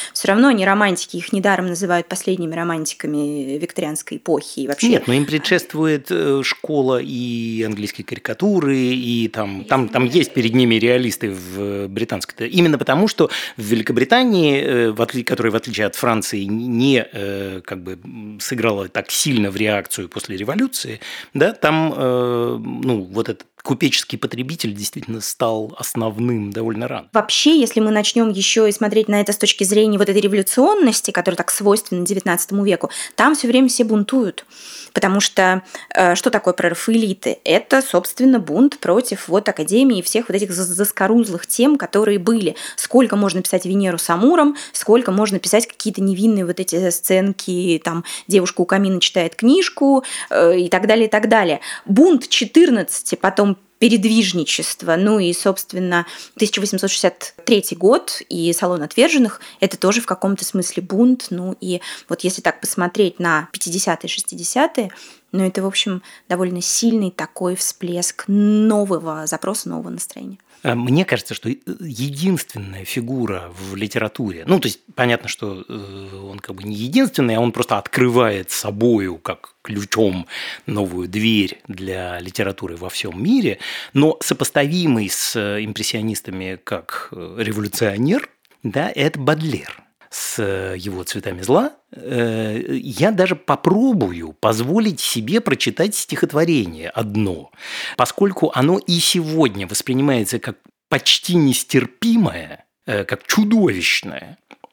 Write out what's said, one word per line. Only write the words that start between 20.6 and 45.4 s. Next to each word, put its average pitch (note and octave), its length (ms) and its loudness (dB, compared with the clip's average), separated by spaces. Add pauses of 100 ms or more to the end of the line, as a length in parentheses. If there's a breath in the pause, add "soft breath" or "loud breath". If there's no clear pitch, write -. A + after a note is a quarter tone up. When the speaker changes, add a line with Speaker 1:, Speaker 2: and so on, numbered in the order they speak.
Speaker 2:
да, E3+ 180 4
там, D#3+ 420 2
э, B2 640 0
ну, A#2+ 520 -2
вот A2 160 -2
этот - 180 -8 (200)
купеческий - 520 -2
потребитель B2+ 560 -6
действительно A2 480 -8
стал A2 560 -2
основным A2+ 760 -2
довольно A2+ 340 -4
рано. A#2+ 260 -8
Speaker 1:
Вообще, - 460 4
если A#3 220 2
мы G#3+ 100 2
начнём G#3+ 400 2
ещё G#3 360 2
и G#3 40 4
смотреть G#3+ 380 0
на G#3 120 2
это G#3 120 0
с G3+ 40 -2
точки - 280 0
зрения G#3 340 2
вот G3+ 100 4
этой G3 120 2
революционности, A3 920 2
которая F3+ 260 0
так E3+ 140 -4
свойственна G3 560 0
девятнадцатому G3 580 0
веку, F#3 260 0 (260 loud breath)
там C4+ 180 6
всё C4+ 140 -2
время B3+ 200 6
все B3 140 2
бунтуют. G#3+ 640 0 (460 loud breath)
Потому G3 280 2
что, F#3 420 2 (320 loud breath)
э, F3 200 6
что G#3 160 0
такое G3 240 2
прерафаэлиты? F#3+ 920 0
Это, - 380 4
собственно, B3 560 2
бунт F#3+ 400 2
против - 500 0
вот F#3+ 180 2
Академии G#3 520 2
и F3 40 -4
всех A3+ 260 -2
вот F3+ 80 -2
этих G3 160 -2
за-, F3+ 200 -4
заскорузлых G3+ 720 0
тем, C#4 300 2
которые G#3 420 0
были. G3 360 0 (220 loud breath)
Сколько A#3+ 400 2
можно G3 260 0
писать - 240 -2
Венеру F#3+ 320 0
с - 100 -6
Амуром, C#4+ 480 4 (160 loud breath)
сколько A#3 380 2
можно G3 280 0
писать - 280 2